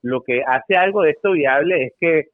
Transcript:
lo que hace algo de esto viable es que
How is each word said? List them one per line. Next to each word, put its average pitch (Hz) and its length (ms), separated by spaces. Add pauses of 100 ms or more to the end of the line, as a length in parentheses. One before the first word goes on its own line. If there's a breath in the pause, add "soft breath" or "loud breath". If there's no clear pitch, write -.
lo 123 200
que 127 240
hace 131 300
algo 196 280
de 156 80
esto 196 200
viable 147 540
es - 120
que 160 260 (100)